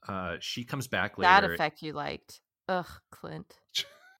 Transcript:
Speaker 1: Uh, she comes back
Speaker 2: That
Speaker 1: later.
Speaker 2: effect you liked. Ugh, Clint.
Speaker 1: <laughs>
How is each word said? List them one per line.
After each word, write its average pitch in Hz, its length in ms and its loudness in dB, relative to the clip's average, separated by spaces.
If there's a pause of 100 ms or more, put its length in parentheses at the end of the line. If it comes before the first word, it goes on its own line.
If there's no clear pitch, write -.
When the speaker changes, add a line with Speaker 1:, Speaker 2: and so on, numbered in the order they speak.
Speaker 1:
Uh, 92 320 -4
she - 240 -6
comes 135 240 -6
back 98 280 0
Speaker 2:
That 180 260 8
Speaker 1:
later. 180 120 0
Speaker 2:
effect 156 280 -2
you 156 100 -8
liked. - 480 -8 (280)
Ugh, 180 180 -2 (240)
Clint. - 480 -14 (160)
Speaker 1:
<laughs> - 100 -2 (360)